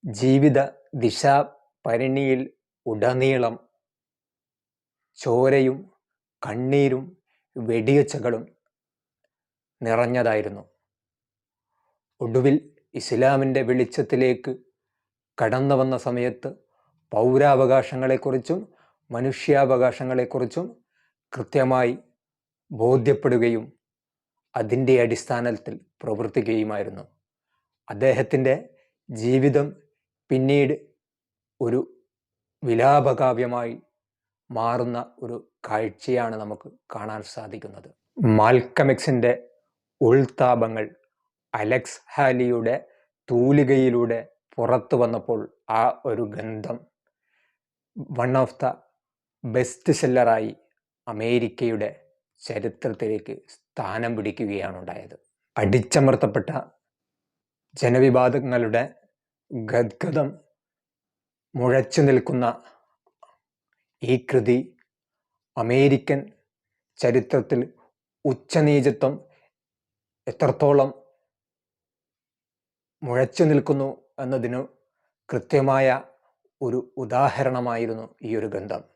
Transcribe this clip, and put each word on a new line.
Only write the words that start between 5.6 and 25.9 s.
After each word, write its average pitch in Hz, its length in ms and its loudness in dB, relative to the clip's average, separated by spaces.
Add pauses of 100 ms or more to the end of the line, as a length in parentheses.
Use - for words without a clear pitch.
കണ്ണീരും 131 600 0 (520)
വെടിയൊച്ചകളും 117 840 0 (1400)
നിറഞ്ഞതായിരുന്നു. 113 840 0 (1600)
ഒടുവിൽ 127 360 2 (380)
ഇസ്ലാമിന്റെ 131 720 0
വെളിച്ചത്തിലേക്ക് 127 840 0 (880)
കടന്നു 131 420 0
വന്ന 131 160 0 (100)
സമയത്ത് 123 440 -4 (600)
പൗരാവകാശങ്ങളെക്കുറിച്ചും 131 1500 2 (500)
മനുഷ്യാവകാശങ്ങളെക്കുറിച്ചും 127 1600 0 (680)
കൃത്യമായി 127 600 0 (760)
ബോധ്യപ്പെടുകയും 120 920 2 (920)
അതിൻ്റെ 123 500 2
അടിസ്ഥാനത്തിൽ 117 720 -4 (260)